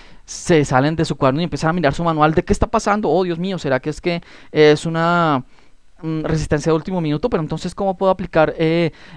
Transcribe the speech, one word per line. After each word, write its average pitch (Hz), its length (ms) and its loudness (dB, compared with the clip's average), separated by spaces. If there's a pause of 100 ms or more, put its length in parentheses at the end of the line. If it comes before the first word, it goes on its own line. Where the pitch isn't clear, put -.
(240)
se - 400 0
salen 143 320 0
de 160 80 0
su 151 120 -4
cuaderno 139 240 0
y 175 40 0
empiezan 156 260 -2
a - 20 -2
mirar 165 220 0
su 170 100 -4
manual 156 300 2
de 175 100 2
qué - 80 -2
está 180 140 0
pasando. 214 420 -2
"Oh, 175 160 2
Dios 170 140 -4
mío, 185 200 -4
¿será 135 220 -2
que 156 100 -6
es 151 100 -10
que 170 220 -4 (300)
es 151 340 6
una, 165 580 0 (580)
mm, 160 200 -4
resistencia 151 480 -2
de 160 60 2
último 180 240 -4
minuto? 151 280 -2
Pero 220 140 -2
entonces, 160 320 -6
¿cómo 190 220 -4
puedo 190 160 2
aplicar, 165 460 0
eh, 165 340 0 (240)